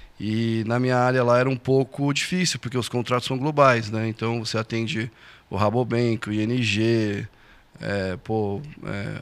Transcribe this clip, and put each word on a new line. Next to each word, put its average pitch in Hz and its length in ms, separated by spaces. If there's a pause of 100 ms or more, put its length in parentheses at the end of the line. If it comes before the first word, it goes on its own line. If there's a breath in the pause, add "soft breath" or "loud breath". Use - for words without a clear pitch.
(200 loud breath)
e 113 460
na 117 140
minha 127 180
área 127 260
lá 120 160
era 127 100
um 131 80
pouco 135 560
difícil, 175 460
porque 120 180
os 120 100
contratos 123 400
são 131 100
globais, 131 540
né? 113 160
Então, 113 360
você 110 140
atende 110 540 (380 loud breath)
o - 80
Rabobank, 113 720
o 104 40
I 107 80
N 120 220
G, 110 640 (520 soft breath)
é, 98 440
pô, 107 380 (240)
é, 101 360